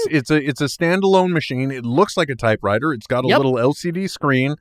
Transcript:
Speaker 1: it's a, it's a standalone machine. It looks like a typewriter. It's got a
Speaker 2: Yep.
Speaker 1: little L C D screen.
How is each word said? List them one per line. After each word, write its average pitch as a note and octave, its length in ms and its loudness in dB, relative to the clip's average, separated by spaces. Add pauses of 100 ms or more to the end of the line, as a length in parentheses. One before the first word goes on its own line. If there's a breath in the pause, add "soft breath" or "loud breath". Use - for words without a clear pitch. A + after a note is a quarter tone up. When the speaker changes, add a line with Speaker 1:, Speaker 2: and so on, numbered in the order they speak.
(120)
Speaker 1:
it's D3 180 0
a, D#3 60 2
it's C#3+ 240 -2
a D3 60 -2
standalone F#3 680 2
machine. C3+ 400 -2
It B2+ 140 -8
looks C#3 320 0
like E3 120 0
a C3 60 -6
typewriter. A2 560 0
It's A2+ 160 -8
got B2+ 160 -2
a C3 60 0
Speaker 2:
Yep. G#3 80 4
Speaker 1:
little C3 200 2
L B2 160 2
C F3 180 -6
D F#3+ 160 -4
screen. C#3 540 0